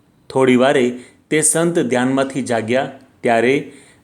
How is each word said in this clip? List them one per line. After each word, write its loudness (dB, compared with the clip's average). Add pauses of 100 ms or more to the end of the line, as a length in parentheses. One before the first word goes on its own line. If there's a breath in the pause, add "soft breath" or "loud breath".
(300)
થોડી 2
વારે 2 (300 loud breath)
તે 0
સંત 0
ધ્યાનમાંથી -2
જાગ્યા, -4 (300)
ત્યારે 0 (320 loud breath)